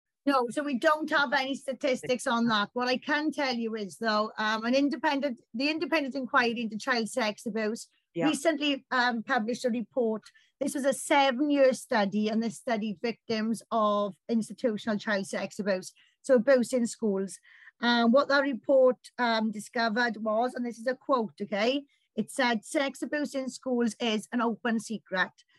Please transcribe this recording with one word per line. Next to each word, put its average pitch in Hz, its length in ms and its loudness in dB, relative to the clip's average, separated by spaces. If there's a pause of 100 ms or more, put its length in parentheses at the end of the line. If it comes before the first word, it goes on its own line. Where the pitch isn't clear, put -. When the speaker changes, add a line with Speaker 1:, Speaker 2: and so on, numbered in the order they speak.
(260)
Speaker 1:
No, 269 240 2
so 269 120 -4
we 285 160 -4
don't 311 320 2
have 285 220 0
any 269 240 -2
statistics 254 720 -4
on 233 200 2
that. 208 260 0
What - 160 -2
I 247 80 0
can 302 340 0
tell 269 240 -2
you 226 200 -4
is, 202 220 -8
though, 214 400 0
um, 220 280 0
an 240 100 2
independent, 277 640 0 (140)
the 269 160 0
Independent 311 460 0
Inquiry 247 460 0
into 220 160 -6
Child 226 320 -2
Sex 214 360 -4
Abuse 214 420 -4 (260)
Speaker 2:
Yeah. 170 140 0
Speaker 1:
recently, 294 640 0
um, 240 320 0
published 240 400 -2
a 254 60 2
report. 220 540 -2 (360)
This 277 160 -2
was 277 80 -2
a 269 80 2
seven-year 285 800 4
study, 214 560 0
and 220 160 0
they 233 60 -2
studied 220 520 -4
victims 226 720 -4
of 208 440 0 (120)
institutional 220 680 -2
child 196 300 -2
sex 190 320 -8
abuse, 185 340 -2 (300)
so 269 120 4
abuse 247 380 4
in 247 120 2
schools. 196 540 -2 (400)
Um, 233 320 4
what 285 160 6
that 277 140 4
report, 262 560 4 (220)
um, 226 320 2
discovered 226 680 -2
was, 220 380 -2
and 247 100 -4
this 233 140 -8
is 226 80 -6
a 254 80 -2
quote, 240 440 -2
okay, 226 440 -2 (320)
it 220 160 -6
said, 240 340 0
"Sex 277 380 -4
abuse 294 320 -4
in 262 140 -4
schools 240 520 -2
is 220 300 -2
an 240 100 -2
open 226 380 -2
secret, 190 520 -4 (280)